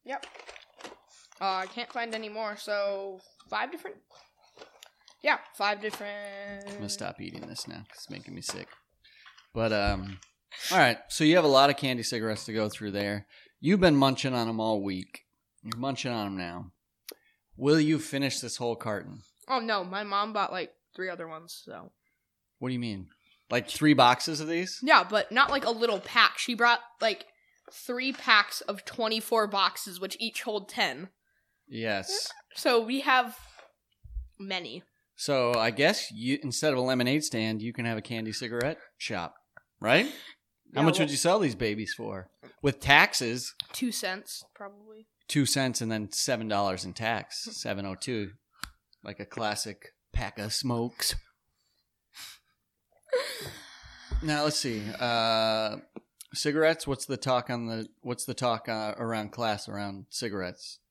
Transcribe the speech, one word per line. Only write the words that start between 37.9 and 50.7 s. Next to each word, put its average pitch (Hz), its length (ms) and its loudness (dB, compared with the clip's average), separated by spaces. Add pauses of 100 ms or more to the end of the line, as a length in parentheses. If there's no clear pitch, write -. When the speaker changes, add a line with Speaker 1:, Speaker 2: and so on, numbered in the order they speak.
Speaker 2:
a 107 40 -4
candy 110 320 -6
cigarette 120 460 -4 (180)
shop, 90 380 -6 (440)
right? 147 280 4
How 311 40 -6 (600)
Speaker 1:
Yeah, 127 80 2
Speaker 2:
much 156 140 6
Speaker 1:
well 165 100 4
Speaker 2:
would 143 60 -4
you 139 60 -2
sell 175 220 4
these 139 160 2
babies 104 380 -2
for? 101 360 -10 (320)
With 139 180 0
taxes? 131 760 6 (180)
Speaker 1:
Two 247 200 -4
cents, 196 520 -8 (120)
probably. 208 520 -20 (200)
Speaker 2:
Two 143 180 2
cents 131 340 0
and 113 120 -2
then 107 200 -4
seven 113 380 -2
dollars 101 340 0
in 92 100 -8
tax. 113 500 -4 (180)
Seven 98 240 -4
oh 95 100 -6
two. 104 360 -6 (720)
Like 104 180 -12
a 104 40 -8
classic 104 680 -6 (180)
pack - 280 -4
of 104 140 -6
smokes. 120 600 -2 (3000)